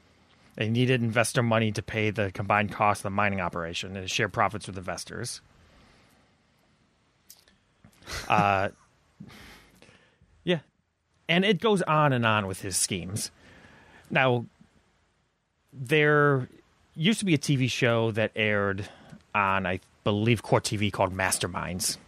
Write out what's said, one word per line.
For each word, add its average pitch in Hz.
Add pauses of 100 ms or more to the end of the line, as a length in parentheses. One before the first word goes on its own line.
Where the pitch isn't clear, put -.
(540)
They 107
needed 123
investor 117
money 113
to 107
pay 107
the 98
combined 104
cost 104
of -
the 104
mining 98
operation 87
and 92
to 92
share 110
profits 101
with 92
investors. 90 (3000)
Uh, 101 (920)
<laughs> -
yeah. 170 (720)
And 180
it 208
goes 208
on 151
and 117
on 107
with 95
his 95
schemes. 92 (800)
Now, 131 (1300)
there 147 (440)
used 185
to -
be 185
a 143
T 143
V 127
show 117
that 107
aired 101 (480)
on, 98
I 92 (240)
believe, 107
Court -
T 110
V 101
called 95
Masterminds. 90 (120)